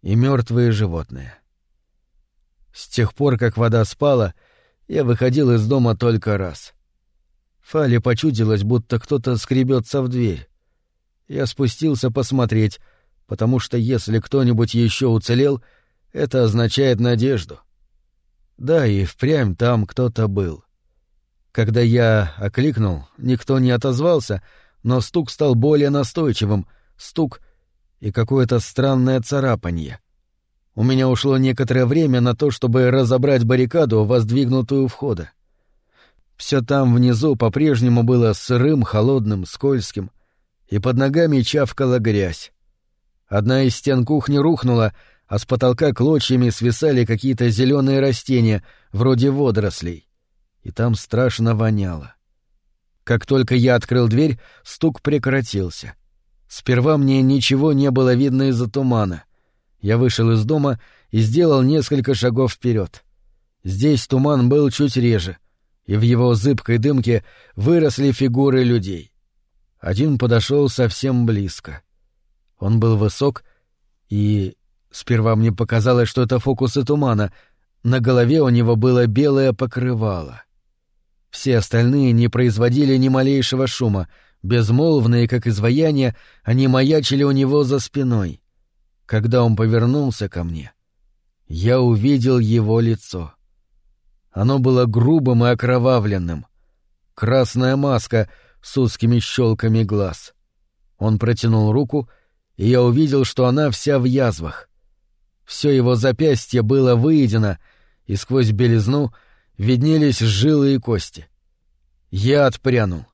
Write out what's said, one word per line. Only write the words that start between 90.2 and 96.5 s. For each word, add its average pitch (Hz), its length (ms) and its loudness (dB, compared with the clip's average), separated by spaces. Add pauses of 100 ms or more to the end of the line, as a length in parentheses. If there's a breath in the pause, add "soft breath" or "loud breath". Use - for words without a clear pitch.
ко 87 140 -8
мне, 82 280 -10 (760)
я 110 340 0
увидел 123 580 2
его 113 400 2
лицо. 101 540 -4 (1000)
Оно 123 280 0
было 127 260 2
грубым 120 580 2
и 120 60 2
окровавленным. 113 960 0 (680)